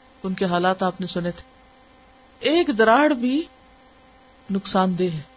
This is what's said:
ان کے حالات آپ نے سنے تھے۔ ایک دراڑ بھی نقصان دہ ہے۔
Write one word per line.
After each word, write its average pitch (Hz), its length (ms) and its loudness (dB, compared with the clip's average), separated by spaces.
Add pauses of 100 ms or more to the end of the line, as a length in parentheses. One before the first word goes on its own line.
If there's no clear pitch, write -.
(220)
ان 190 120 -6
کے 196 100 -4
حالات 180 380 0
آپ 185 180 -2
نے 185 80 -6
سنے 175 220 -6
تھے۔ - 200 -14 (920)
ایک 302 360 2
دراڑ 233 360 6
بھی 247 260 -2 (1080)
نقصان 190 500 -2
دہ 180 160 -2
ہے۔ 151 60 -8 (160)